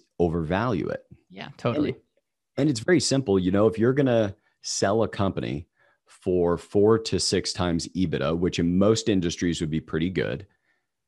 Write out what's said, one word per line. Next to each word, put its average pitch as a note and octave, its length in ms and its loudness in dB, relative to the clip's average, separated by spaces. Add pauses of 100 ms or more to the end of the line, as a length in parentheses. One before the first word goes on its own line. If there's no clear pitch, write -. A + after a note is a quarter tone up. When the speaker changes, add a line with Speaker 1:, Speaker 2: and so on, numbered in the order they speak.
(200)
Speaker 1:
overvalue F2 680 -2
it. - 160 -8 (260)
Speaker 2:
Yeah, F#3+ 280 -16
totally. - 320 -2
Speaker 1:
And, - 80 -10 (600)
and C#3+ 120 2
it's A#2 100 -2
very D#3+ 220 2
simple. C3 360 0
You F#2 140 2
know, G#2 160 4
if A2 100 2
you're A#2 140 4
gonna A#2+ 440 2 (260)
sell A2 420 0
a F#2+ 40 2
company C2+ 600 -4 (380)
for F2 520 0
four G#2 420 4
to F#2+ 200 -4
six - 340 -2
times E2+ 360 -2
ebitda, E2 480 -2
which F2 220 -2
in F2 180 0
most A2 320 2
industries F2 520 0
would D#2+ 80 -2
be D#2 120 -4
pretty E2 280 -4
good, C#2 380 -6 (600)